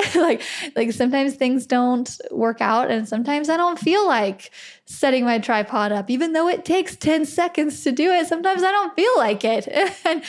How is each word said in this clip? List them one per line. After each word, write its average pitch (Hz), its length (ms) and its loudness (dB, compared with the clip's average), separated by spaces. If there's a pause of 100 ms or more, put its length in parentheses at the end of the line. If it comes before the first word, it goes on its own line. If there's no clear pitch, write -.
<laughs> - 80 -2
like, 330 260 4 (340)
like, 233 160 0
sometimes 269 440 0
things 254 300 0
don't 247 540 0 (120)
work 226 300 0
out, 220 300 2
and 220 160 -2
sometimes 285 420 -2
I 320 80 2
don't 349 220 0
feel 381 280 2
like 208 440 0 (340)
setting 262 380 0
my 233 160 2
tripod 208 520 0
up, 202 180 -4
even 302 240 0
though 320 140 2
it - 180 -2
takes 370 300 0
ten 311 300 0
seconds 330 580 -2
to 285 80 0
do 302 200 2
it. 349 160 2
Sometimes 349 360 0
I 370 80 2
don't 403 240 0
feel 427 220 2
like 214 260 2
it. 226 240 0
<laughs> - 380 -2
And, 330 240 0